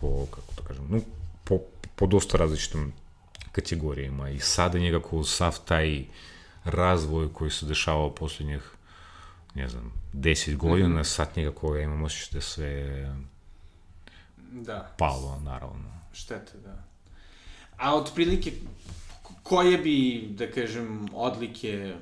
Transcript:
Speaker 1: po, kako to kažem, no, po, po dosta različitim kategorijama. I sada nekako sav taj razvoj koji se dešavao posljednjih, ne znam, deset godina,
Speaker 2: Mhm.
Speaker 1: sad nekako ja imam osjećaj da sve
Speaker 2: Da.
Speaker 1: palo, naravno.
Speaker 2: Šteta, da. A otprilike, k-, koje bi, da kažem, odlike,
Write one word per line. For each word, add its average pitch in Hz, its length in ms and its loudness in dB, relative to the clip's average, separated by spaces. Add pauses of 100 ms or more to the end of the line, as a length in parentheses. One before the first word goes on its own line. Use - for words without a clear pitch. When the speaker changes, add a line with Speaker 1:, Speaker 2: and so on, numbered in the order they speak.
Speaker 1:
po, 69 240 2
kako - 300 -10
to - 80 -8
kažem, 67 240 -8
no, 107 140 2 (420)
po, 95 160 2 (360)
po 98 120 4
dosta 92 300 6
različitim 78 560 2 (580)
kategorijama. 69 760 -2
I 69 100 -4
sada 87 400 4
nekako 82 440 2
sav - 360 2
taj 78 460 2 (580)
razvoj 80 720 4
koji 78 180 -2
se - 140 -4
dešavao 76 460 2
posljednjih, 73 640 -6 (800)
ne 65 140 -4
znam, 58 240 -10 (200)
deset 73 440 2
godina, 87 320 6
Speaker 2:
Mhm. 82 140 4
Speaker 1:
sad 78 320 0
nekako 76 400 -2
ja 73 80 0
imam 73 200 -2
osjećaj - 300 -6
da 73 80 -2
sve 69 760 -6 (1400)
Speaker 2:
Da. 98 460 -10
Speaker 1:
palo, 67 420 0
naravno. 65 640 -10 (120)
Speaker 2:
Šteta, - 440 -12
da. - 260 -14 (920)
A 147 200 2
otprilike, 170 560 2
k-, - 140 -10 (800)
koje 180 340 6
bi, 131 520 2
da 104 200 -4
kažem, 110 640 -4
odlike, 113 920 -4